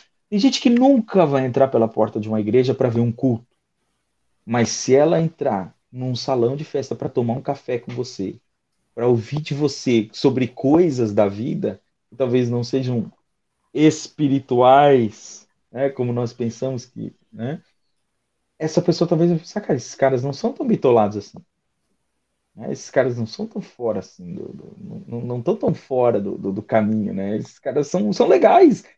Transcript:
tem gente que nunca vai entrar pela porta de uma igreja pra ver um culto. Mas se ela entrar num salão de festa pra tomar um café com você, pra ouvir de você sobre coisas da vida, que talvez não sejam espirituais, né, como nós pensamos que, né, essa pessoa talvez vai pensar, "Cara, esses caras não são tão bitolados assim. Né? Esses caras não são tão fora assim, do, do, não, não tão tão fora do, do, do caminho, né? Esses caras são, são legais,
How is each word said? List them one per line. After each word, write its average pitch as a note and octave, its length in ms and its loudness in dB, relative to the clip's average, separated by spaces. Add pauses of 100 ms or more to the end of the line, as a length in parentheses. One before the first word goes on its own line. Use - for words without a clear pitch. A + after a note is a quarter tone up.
(280)
tem G#3 100 -2
gente B3 220 2
que - 80 4
nunca A#3+ 560 4
vai C#3 220 2
entrar C3 220 2
pela A2+ 200 2
porta A2 320 -2
de G#2+ 80 -8
uma A2 120 -2
igreja B2 340 2
pra C3 140 0
ver A2+ 120 0
um A#2 120 2
culto. A#2 340 -2 (1000)
Mas A#2 260 0
se - 240 -4
ela D#3+ 260 4
entrar B2+ 520 -4 (180)
num B2+ 260 -6
salão B2+ 400 -2
de D3+ 80 -10
festa C3+ 320 -6
pra - 120 -8
tomar A#2 260 -2
um C3+ 80 -8
café B2+ 360 -6
com - 140 -16
você, A#2+ 480 -10 (520)
pra A#2 140 -4
ouvir B2 340 0
de D3+ 140 -8
você C#3 580 0
sobre B2+ 360 0
coisas C3+ 640 0
da G#2 140 2
vida, G#2 520 -6 (300)
que - 60 -20
talvez B2 340 0
não A#2+ 140 -4
sejam B2+ 480 -4 (600)
espirituais, C3+ 1700 2 (240)
né, C3+ 200 -4
como B2 220 -4
nós A#2+ 200 -4
pensamos A#2+ 520 -6
que, - 300 -14 (180)
né, A#2 300 -10 (960)
essa D#3 240 -2
pessoa E3+ 260 0
talvez E3+ 220 2
vai E3+ 80 0
pensar, - 220 -12
"Cara, E3+ 160 -2
esses - 180 -10
caras C3 300 0
não C#3 80 -6
são A3+ 200 -6
tão C#4+ 140 -8
bitolados A#2 500 2
assim. - 220 -12 (1160)
Né? B2 180 -10
Esses - 180 -14
caras B2+ 260 0
não A#2 100 -6
são G3+ 200 -10
tão A3 160 -10
fora A2 380 -6
assim, F2 340 -14
do, - 140 -12
do, - 580 -18
não, A#2 140 -10
não A#2+ 220 -8
tão F#3+ 140 -2
tão A3+ 160 -2
fora A#2+ 480 0
do, G2 160 -6
do, F#2+ 160 -6
do G2+ 100 -6
caminho, G#2+ 520 0
né? G2 220 -4
Esses - 220 -12
caras - 280 -4
são, G3+ 260 -2
são B3 140 2
legais, F4 580 6 (120)